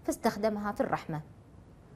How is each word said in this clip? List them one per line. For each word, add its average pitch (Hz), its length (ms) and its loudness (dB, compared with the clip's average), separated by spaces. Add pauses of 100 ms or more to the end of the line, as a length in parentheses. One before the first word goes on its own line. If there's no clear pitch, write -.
فاستخدمها 208 680 2
في 208 100 0
الرحمة. 156 400 0 (760)